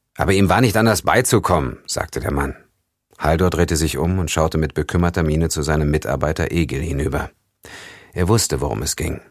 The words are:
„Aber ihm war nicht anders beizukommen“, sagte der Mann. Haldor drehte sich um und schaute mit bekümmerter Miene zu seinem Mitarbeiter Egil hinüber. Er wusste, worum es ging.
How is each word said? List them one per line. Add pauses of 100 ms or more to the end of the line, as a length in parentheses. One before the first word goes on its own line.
(160)
„Aber
ihm
war
nicht
anders
beizukommen“,
sagte
der
Mann. (600)
Haldor
drehte
sich
um
und
schaute
mit
bekümmerter
Miene
zu
seinem
Mitarbeiter
Egil
hinüber. (800)
Er
wusste,
worum
es
ging.